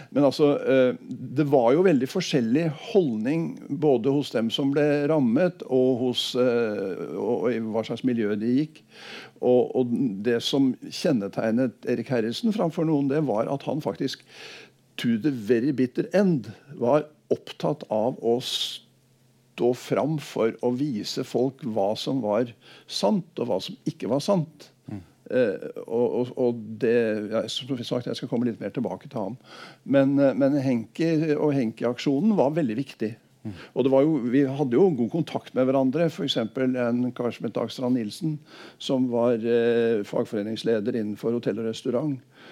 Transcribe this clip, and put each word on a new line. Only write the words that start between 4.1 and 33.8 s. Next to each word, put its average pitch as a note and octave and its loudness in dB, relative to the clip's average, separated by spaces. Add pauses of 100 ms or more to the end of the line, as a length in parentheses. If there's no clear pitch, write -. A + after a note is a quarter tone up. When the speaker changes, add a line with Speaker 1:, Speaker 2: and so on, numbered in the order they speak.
Speaker 1:
hos C#3 -2
dem A2+ 0
som C#3 0
ble D3 2 (220)
rammet, C#3+ 2 (340)
og B2+ 4
hos, B2 -2
eh, A2+ 0
og, G2+ -2
og B2 2
i A2+ -2
hva A2+ -2
slags A#2 -6
miljø A2+ 0
de A2+ 0
gikk. D#3 -2 (560)
Og, B2 4
og B2 0 (300)
det A#2 2
som C#3 2
kjennetegnet A#2+ -2
Erik A#2+ -2
Harrison A#2+ 0
framfor E3+ 0
noen, C#3+ 2
det D3+ 2
var A#2 0
at C#3+ -4
han - -4
faktisk - -4 (760)
to A#2 0
the D3 0
very A#2+ 0
bitter B2+ -2
end E3+ 2 (200)
var C#3+ 0 (200)
opptatt - -4
av A2 0
å A#2 2
stå - -6
fram C3+ -2
for A2 -2
å B2 0
vise C3 -4
folk B2+ -2
hva G#2+ 0
som - -4
var A2 0 (340)
sant, G3+ 0
og A#2+ -6
hva G2 -2
som - -10
ikke - -6
var F#3 0
sant. - -2 (140)
Speaker 2:
Mm. G#2 -12 (260)
Speaker 1:
Eh, A2+ 0 (120)
og, A#2 0
og, B2 -4
og A#2+ 0 (180)
det, A#2+ 2 (300)
ja, G#2 -2
som B2+ -8
sagt, B2 -6
jeg A2+ -6
skal - -10
komme A#2+ 0
litt A2 -4
mer G2 -8
tilbake G#2 -6
til B2 -8
ham. G#2+ -6 (440)
Men, C#3 4
eh, C#3 4
men C#3 2
Henke C3+ 0 (200)
og D3 0
Henke-aksjonen C3+ 0
var D3+ 2
veldig B2 0
viktig. A#2+ -6 (240)
Speaker 2:
Mm. G#2 -10 (140)
Speaker 1:
Og B2 0